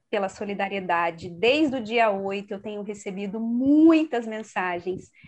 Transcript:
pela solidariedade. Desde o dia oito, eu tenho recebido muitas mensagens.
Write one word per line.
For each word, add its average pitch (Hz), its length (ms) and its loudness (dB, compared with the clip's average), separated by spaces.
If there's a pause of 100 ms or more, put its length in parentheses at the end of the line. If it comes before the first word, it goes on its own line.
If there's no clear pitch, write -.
(120)
pela 196 180 -2
solidariedade. 185 1000 -4
Desde 247 500 2
o 233 40 -6
dia 220 300 2
oito, 196 420 -6
eu 196 80 -10
tenho 208 220 -10
recebido 202 560 -10
muitas 269 880 4
mensagens. 185 800 -6 (180)